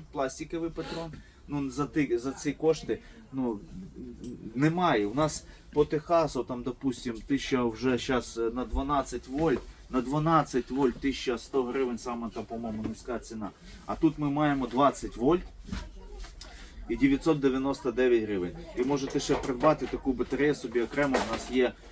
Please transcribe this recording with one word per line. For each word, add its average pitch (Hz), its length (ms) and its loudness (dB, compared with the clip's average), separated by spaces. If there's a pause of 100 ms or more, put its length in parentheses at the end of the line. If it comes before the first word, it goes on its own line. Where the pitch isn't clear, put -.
(120)
пластиковий 156 580 -4
патрон. 165 420 -8 (360)
Ну, 143 220 -2
за 139 160 -2
ти, 131 340 0
за 131 120 -4
ці 143 200 -4
кошти, 147 480 0 (340)
ну, 123 260 -2 (960)
немає. 156 500 4
У 104 80 -2
нас 151 320 0 (280)
по 147 120 6
Техасу, 156 580 2
там, 123 200 -6
допустим, 123 520 -2 (120)
тисяча, 131 360 2
вже 120 340 2
щас, 120 400 -2
е, 113 40 -2
на 120 240 -2
дванадцять 135 600 -2
вольт, 139 320 2 (300)
на 127 120 2
дванадцять 147 680 2
вольт 127 240 4
тисяча 127 420 -2
сто 131 260 0
гривень, 123 340 0
саме 117 320 -6
там, 107 160 -8
по-моєму, 113 380 -6
низька 113 360 -6
ціна. 110 300 -10 (360)
А - 100 -4
тут 151 240 2
ми 147 100 0
маємо 143 380 2
двадцять 117 500 2
вольт, 160 260 4 (1500)
і 117 60 -2
дев'ятсот 139 440 4
дев'яносто 135 520 2
дев'ять 120 320 6
гривень. 92 280 0 (260)
І 123 60 0
можете 139 360 0
ще 139 160 2
придбати 139 500 2
таку 131 280 -2
батарею 139 420 2
собі 120 260 -2
окремо. 135 360 0 (120)
У - 20 -6
нас 113 200 -6
є 123 220 4 (180)